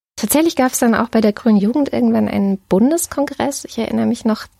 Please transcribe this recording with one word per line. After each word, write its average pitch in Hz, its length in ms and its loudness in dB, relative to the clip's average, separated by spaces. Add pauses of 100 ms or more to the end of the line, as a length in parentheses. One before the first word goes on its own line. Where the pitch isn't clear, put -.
(160)
Tatsächlich 311 400 0
gab's 254 220 0
dann 233 160 2
auch 233 140 -2
bei 220 120 0
der 214 120 2
Grünen 214 240 2
Jugend 240 360 0
irgendwann 226 360 0
einen 196 300 0
Bundeskongress. 277 1080 0
Ich - 140 -14
erinnere 220 280 -2
mich 233 180 -2
noch, 220 220 -2 (140)